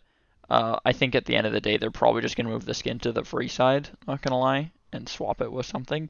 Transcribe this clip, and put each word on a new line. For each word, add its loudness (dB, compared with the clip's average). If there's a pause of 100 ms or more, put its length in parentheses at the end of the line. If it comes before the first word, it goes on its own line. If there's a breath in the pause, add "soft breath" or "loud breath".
(500)
uh, 4
I 4
think 0
at 2
the 2
end 4
of 2
the 0
day, 2
they're -2
probably 4
just -2
gonna -2
move -4
the -4
skin -4
to -2
the -2
free -4
side, 2 (180)
not -4
gonna 0
lie, 2 (220)
and -10
swap -4
it -2
with -4
something, -6